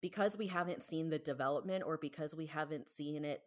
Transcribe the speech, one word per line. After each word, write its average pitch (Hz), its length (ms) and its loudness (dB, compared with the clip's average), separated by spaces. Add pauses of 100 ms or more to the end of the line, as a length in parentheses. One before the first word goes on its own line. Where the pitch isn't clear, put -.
because 202 360 2
we 208 100 0
haven't 180 360 2
seen 160 280 0
the 156 80 2
development 147 680 2
or 156 140 0
because 151 360 -4
we 160 120 -4
haven't 156 420 -2
seen 147 360 -2
it, 147 220 -2